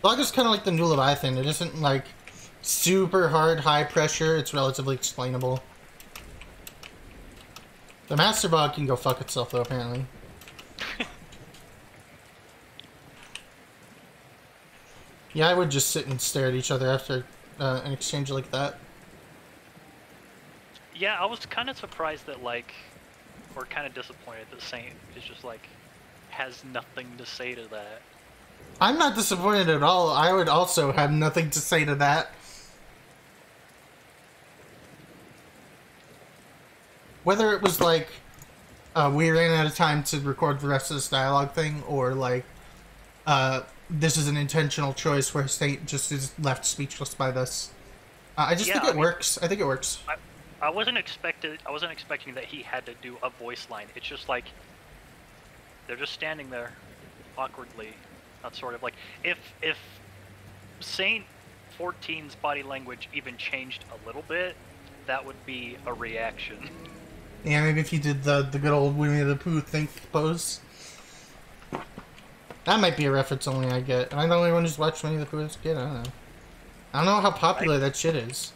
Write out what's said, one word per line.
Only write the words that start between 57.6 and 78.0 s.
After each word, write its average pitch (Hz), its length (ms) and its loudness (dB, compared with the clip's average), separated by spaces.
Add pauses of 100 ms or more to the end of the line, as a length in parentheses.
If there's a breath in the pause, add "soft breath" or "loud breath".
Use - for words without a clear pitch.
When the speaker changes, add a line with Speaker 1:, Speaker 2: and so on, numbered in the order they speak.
Speaker 2:
That's - 160 -12
sort 123 160 -8
of, 117 80 -10
like, 120 120 -4 (300 loud breath)
if, 175 140 -2 (220)
if 160 160 -2 (1040)
Saint 202 440 -2 (520)
fourteen's 160 600 -8
body 143 260 -4
language 131 500 -12
even 135 240 -10
changed 131 540 -8
a 110 160 -16
little 123 160 -12
bit, 175 340 -4 (500)
that 135 180 -4
would 131 200 -16
be 123 400 -10
a 123 80 -6
reaction. 113 800 -8
<laughs> - 40 -16 (640)
Speaker 1:
Yeah, 151 220 2
maybe 156 160 4
if 151 80 -2
he 160 100 0
did 143 240 0
the, 143 200 4
the 135 160 -2
good 147 120 2
old 143 280 4
Winnie 147 240 4
the 143 120 2
Pooh 156 280 0
think 151 260 -2 (240)
pose. 160 480 0 (2000 loud breath)
That 214 160 4
might 175 180 4
be 147 80 2
a 139 40 4
reference 135 380 0
only 131 200 0
I 127 120 0
get. 127 320 0
Am 143 60 -2
I 160 80 2
the 170 80 4
only 175 180 4
one 170 80 4
who's 160 160 0
watched 156 260 0
Winnie 156 140 -2
the 151 80 -2
Pooh 151 160 -6
as 151 160 -8
a - 40 -16
kid? 156 180 -2
I 123 60 -4
don't 131 180 -6
know. 127 80 -8 (840)
I 135 60 -2
don't 160 80 4
know 202 160 6
how 196 80 6
popular 165 460 2
Speaker 2:
I, - 20 4
Speaker 1:
that 139 180 2
shit 165 180 2